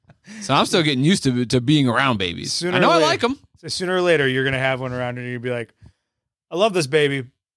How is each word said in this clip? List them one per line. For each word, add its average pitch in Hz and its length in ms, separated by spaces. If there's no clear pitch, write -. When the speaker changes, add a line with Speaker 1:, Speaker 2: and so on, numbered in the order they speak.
Speaker 1:
So 135 120
I'm 151 120
still 180 180
getting 139 200
used 196 200
to, 123 220
to 127 160
being 139 280
around 123 280
babies. 87 360
Speaker 2:
Sooner 170 240
Speaker 1:
I - 20
know 233 100
Speaker 2:
or - 20
Speaker 1:
I 339 60
Speaker 2:
later. 311 100
Speaker 1:
like 339 160
'em. 254 160
Speaker 2:
So 165 60
sooner 185 280
or 185 60
later, 156 260
you're 131 160
gonna 135 160
have 131 220
one 131 100
around 123 280
and 123 80
you're 123 100
gonna 120 60
be 123 120
like, 117 180
"I 170 60
love 202 180
this 165 140
baby, 139 380